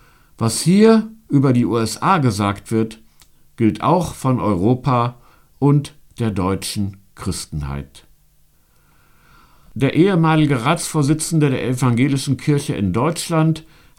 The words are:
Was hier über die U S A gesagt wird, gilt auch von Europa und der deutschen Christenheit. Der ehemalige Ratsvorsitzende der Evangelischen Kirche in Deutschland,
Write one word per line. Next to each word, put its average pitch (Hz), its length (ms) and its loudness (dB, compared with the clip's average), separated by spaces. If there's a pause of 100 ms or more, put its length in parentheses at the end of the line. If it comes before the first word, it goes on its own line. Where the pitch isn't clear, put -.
(380)
Was 113 240 -2
hier 220 500 4 (160)
über 135 240 2
die 120 140 2
U 104 120 -2
S - 240 -4
A 170 180 2
gesagt 101 520 -2
wird, 113 280 -2 (580)
gilt 110 240 0
auch 160 320 0
von 127 260 -2
Europa 120 800 0 (400)
und 143 340 2 (260)
der 113 120 -2
deutschen 98 640 -4 (180)
Christenheit. 71 920 -10 (1700)
Der 131 220 -2
ehemalige 156 680 2
Ratsvorsitzende 151 840 0
der 120 180 -2
Evangelischen 127 720 0
Kirche 143 380 -2
in 92 180 -2
Deutschland, 160 720 0 (340)